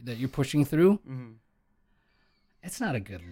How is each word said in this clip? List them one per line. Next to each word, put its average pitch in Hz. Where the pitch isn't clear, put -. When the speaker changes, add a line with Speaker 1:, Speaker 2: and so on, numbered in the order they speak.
Speaker 1:
that 120
you're 127
pushing 147
through, 170
Speaker 2:
Mm-hmm. 127
Speaker 1:
it's -
not 180
a 117
good 95